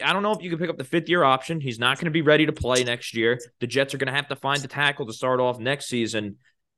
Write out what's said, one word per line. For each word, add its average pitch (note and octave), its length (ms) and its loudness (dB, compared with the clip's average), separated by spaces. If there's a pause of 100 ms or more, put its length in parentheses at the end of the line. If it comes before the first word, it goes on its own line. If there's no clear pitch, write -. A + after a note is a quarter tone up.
I D3+ 80 2
don't G3 120 0
know G#3+ 80 2
if D#3+ 100 -4
you F3 80 -10
can E3 80 -4
pick E3+ 120 -2
up E3+ 80 -8
the C3 60 -8
fifth-year E3 380 2
option. C3+ 380 2
He's B2+ 180 -6
not B2+ 220 2
gonna F3 100 -2
be D#3+ 120 0
ready D3+ 240 6
to D3+ 60 0
play B2+ 300 0
next A#2+ 320 -4
year. A#2 240 2 (220)
The B2 80 -4
Jets C3+ 260 0
are C#3 40 -8
gonna C3+ 180 -2
have C#3+ 120 -2
to C3+ 80 -6
find C#3 280 -2
a C3+ 40 -14
tackle C#3+ 380 -2
to A2 60 -10
start B2+ 280 0
off B2 200 2
next C#3 260 -2
season. G#2+ 500 -2 (420)